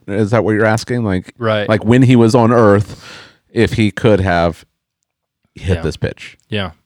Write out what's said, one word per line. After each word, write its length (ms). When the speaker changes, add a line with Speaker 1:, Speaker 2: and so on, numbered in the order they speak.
Speaker 1:
we're, 80
is 140
that 140
what 80
you're 140
asking? 380
Like, 360
Speaker 2:
Right. 280
Speaker 1:
like, 160
when 200
he 120
was 200
on 160
Earth, 520
if 240
he 160
could 300
have 440
hit 220
Speaker 2:
Yeah. 40
Speaker 1:
this 160
pitch? 400
Speaker 2:
Yeah. 220